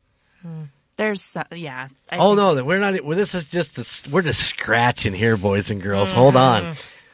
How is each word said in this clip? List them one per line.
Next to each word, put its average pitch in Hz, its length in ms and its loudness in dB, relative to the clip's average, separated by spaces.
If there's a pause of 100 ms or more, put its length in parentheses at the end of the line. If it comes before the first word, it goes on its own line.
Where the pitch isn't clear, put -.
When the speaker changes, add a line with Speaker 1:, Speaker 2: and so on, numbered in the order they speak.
(420)
Speaker 1:
Hmm. 160 220 -14 (320)
Speaker 2:
There's 214 260 -2
so, - 200 -6 (100)
yeah. 135 360 -12 (200)
I 170 100 -6
Speaker 3:
Oh, 180 100 6
Speaker 2:
think 208 80 4
Speaker 3:
no, 196 180 4
that 127 120 -2
we're 180 120 0
not, 196 260 -2
well, 156 140 -4
this 202 160 -2
is 170 140 -6
just, 170 300 -4
a - 20 -10
s-, - 260 -10
we're 151 160 0
just 131 220 -2
scratching 117 680 0
here, 110 220 2
boys 98 360 0
and 98 100 -6
girls. 98 300 0
Hold 127 240 6
on. 127 260 4
Speaker 1:
Mm-hmm. 170 100 -8 (420)